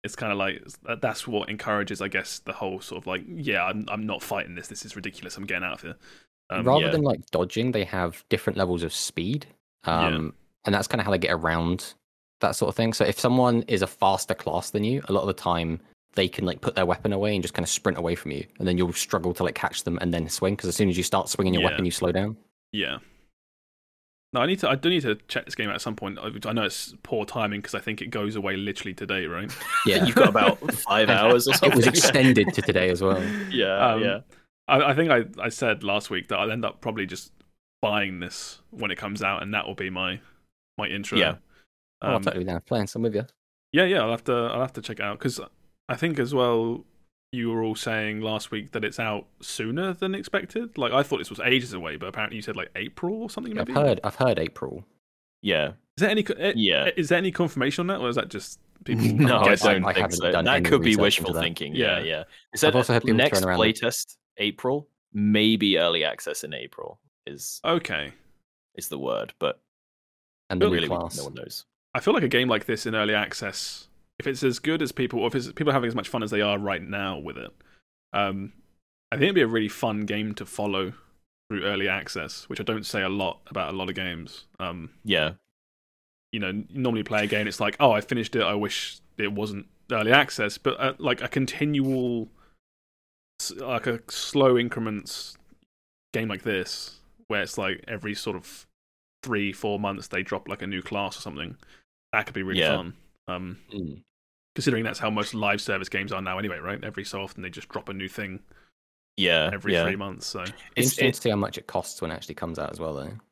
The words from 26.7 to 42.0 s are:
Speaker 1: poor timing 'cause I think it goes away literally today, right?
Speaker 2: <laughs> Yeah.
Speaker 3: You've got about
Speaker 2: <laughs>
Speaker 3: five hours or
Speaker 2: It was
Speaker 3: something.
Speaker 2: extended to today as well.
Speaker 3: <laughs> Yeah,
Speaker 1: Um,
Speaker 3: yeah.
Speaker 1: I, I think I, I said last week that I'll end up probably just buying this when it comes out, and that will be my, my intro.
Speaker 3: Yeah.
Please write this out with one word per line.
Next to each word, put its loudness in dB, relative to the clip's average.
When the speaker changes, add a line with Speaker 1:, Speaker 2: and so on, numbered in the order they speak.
Speaker 1:
poor -2
timing -2
'cause -10
I -2
think -6
it -8
goes -4
away -2
literally -6
today, -2
right? -6
Speaker 2:
<laughs> 0
Yeah. 4
Speaker 3:
You've 2
got 10
about 4
Speaker 2:
<laughs> -6
Speaker 3:
five 4
hours 6
or 2
Speaker 2:
It 6
was 6
Speaker 3:
something. 8
Speaker 2:
extended 6
to 0
today 4
as 2
well. 4
Speaker 3:
<laughs> -4
Yeah, 2
Speaker 1:
Um, 2
Speaker 3:
yeah. 0
Speaker 1:
I, 6
I 4
think 4
I, 6
I 0
said 0
last 0
week -4
that -2
I'll 0
end -4
up -6
probably -4
just -12
buying 0
this -12
when -6
it -4
comes -6
out, -2
and -6
that -2
will -8
be -6
my, -4
my -4
intro. -4
Speaker 3:
Yeah. 4